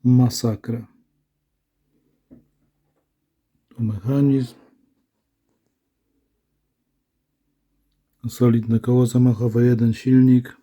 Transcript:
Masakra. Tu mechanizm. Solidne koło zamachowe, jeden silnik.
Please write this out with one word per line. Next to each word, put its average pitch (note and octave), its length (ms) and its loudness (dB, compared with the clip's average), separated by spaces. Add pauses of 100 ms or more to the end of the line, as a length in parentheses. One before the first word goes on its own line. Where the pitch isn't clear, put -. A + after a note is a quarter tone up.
Masakra. A#2+ 840 0 (2750)
Tu A#2+ 140 -10
mechanizm. C3 720 -2 (3750)
Solidne A2+ 500 0
koło B2 260 0
zamachowe, A#2+ 600 0
jeden A#2 280 0
silnik. B2+ 680 2